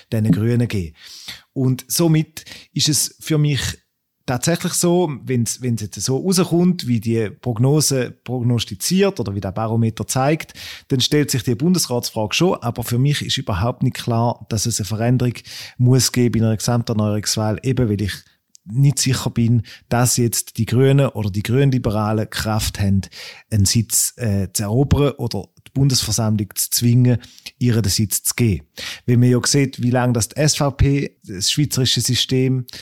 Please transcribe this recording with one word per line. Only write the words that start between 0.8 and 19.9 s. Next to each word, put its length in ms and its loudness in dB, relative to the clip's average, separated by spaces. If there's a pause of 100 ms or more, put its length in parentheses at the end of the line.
Und 340 -2
somit 580 0 (280)
ist 160 0
es 300 -2
für 180 -2
mich 220 2 (680)
tatsächlich 480 -2
so, 380 2 (120)
wenn's, 380 -2
wenn's 200 -2
jetzt 200 -10
so 160 0
rauskommt, 680 2
wie 120 2
die 300 0
Prognose 800 0
prognostiziert 1120 -2
oder 160 -4
wie 40 -6
der 120 -6
Barometer 560 -2
zeigt, 460 -2 (340)
dann 120 0
stellt 300 0
sich 140 -2
die 100 0
Bundesratsfrage 800 -2
schon, 220 2
aber 280 -6
für 140 -4
mich 240 2
ist 160 -4
überhaupt 460 -2
nicht 120 0
klar, 540 -2
dass 160 -2
es 140 -2
eine 80 -6
Veränderung 480 0 (420)
muss 340 4
geben 280 2
bei 60 2
einer 120 2
Gesamterneuerungswahl, 1040 -2
eben 260 0
weil 140 0
ich 120 -2 (560)
nicht 300 2
sicher 300 -2
bin, 320 2 (260)
dass 300 2